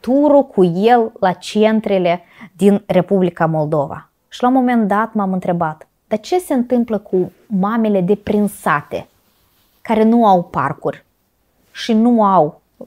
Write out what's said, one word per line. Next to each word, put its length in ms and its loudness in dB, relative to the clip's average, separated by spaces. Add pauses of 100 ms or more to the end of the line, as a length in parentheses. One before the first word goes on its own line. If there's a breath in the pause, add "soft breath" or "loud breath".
turul 460 2
cu 180 0
el 560 2
la 120 0
centrele 920 -2 (340 loud breath)
din 300 2
Republica 600 0
Moldova. 640 -4 (200)
Și 140 -10
la 60 2
un 60 2
moment 340 0
dat 240 -2
m-am 200 -2
întrebat: 560 -4 (180)
„Dar 140 -4
ce 180 -4
se 160 -4
întâmplă 440 -2
cu 340 -4 (140)
mamele 540 -2
de 140 0
prin 320 -2
sate, 600 -4 (760)
care 200 0
nu 240 4
au 160 4
parcuri 640 -6 (640)
și 220 -6
nu 320 2
au 360 0 (260)